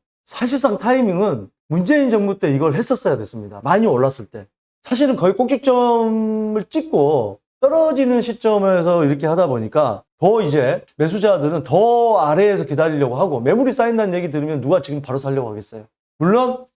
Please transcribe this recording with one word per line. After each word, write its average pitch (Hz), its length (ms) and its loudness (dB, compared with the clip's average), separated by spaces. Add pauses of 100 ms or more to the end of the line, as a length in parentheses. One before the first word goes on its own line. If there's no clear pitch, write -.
(260)
사실상 240 500 -2
타이밍은 196 720 0 (220)
문재인 247 380 2
정부 202 300 0
때 151 140 0
이걸 139 220 0
했었어야 196 440 -2
됐습니다. 104 440 -14
많이 190 240 2
올랐을 131 440 0
때. 104 160 -18 (360)
사실은 254 340 0
거의 180 200 2
꼭지점을 226 1300 0
찍고 147 760 0 (200)
떨어지는 269 600 2
시점에서 190 840 2
이렇게 143 220 0
하다 170 220 2
보니까 120 540 -2 (160)
더 214 220 2
이제 147 440 0 (120)
매수자들은 165 680 0
더 226 540 2
아래에서 170 460 2
기다리려고 143 520 0
하고 151 240 -2
매물이 220 320 2
쌓인다는 220 420 0
얘기 175 160 -4
들으면 147 300 -4
누가 151 200 0
지금 143 220 -8
바로 135 160 -6
사려고 135 320 -4
하겠어요? 107 340 -14 (340)
물론 247 460 0 (140)